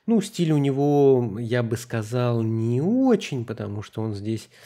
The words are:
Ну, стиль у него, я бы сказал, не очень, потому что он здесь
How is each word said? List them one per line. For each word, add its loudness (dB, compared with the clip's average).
Ну, 4
стиль 0
у 4
него, 4
я -2
бы -2
сказал, -2
не -2
очень, 0
потому -8
что -8
он -4
здесь -6